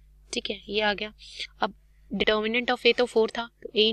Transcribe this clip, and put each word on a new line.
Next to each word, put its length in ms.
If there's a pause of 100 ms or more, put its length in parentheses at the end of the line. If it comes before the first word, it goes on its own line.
(340)
ठीक 160
है, 100 (100)
ये 120
आ 120
गया। 200 (480)
अब 120 (380)
determinant 600
of 140
A 120
तो 80
फ़ोर 320
था, 80 (180)
तो 60
A 240